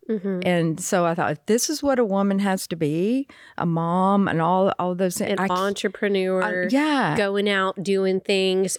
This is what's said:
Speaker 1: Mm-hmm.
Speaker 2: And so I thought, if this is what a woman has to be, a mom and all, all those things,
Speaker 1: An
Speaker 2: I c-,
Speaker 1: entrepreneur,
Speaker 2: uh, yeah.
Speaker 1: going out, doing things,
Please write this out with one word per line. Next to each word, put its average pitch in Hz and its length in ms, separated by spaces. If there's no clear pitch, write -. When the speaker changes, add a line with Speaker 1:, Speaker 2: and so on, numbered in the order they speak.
Speaker 1:
Mm-hmm. 196 380
Speaker 2:
And 170 340
so 175 260
I 170 100
thought, 151 160
if - 160
this 247 240
is 294 100
what 277 160
a 247 80
woman 196 320
has 190 300
to 180 80
be, 175 520
a - 80
mom 180 640
and 160 120
all, 185 380
all 180 160
those 180 240
things, 208 140
Speaker 1:
An 190 80
Speaker 2:
I 190 80
c-, 185 60
Speaker 1:
entrepreneur, 190 1120
Speaker 2:
uh, - 40
yeah. 262 480
Speaker 1:
going 202 320
out, 190 320
doing 190 380
things, 190 600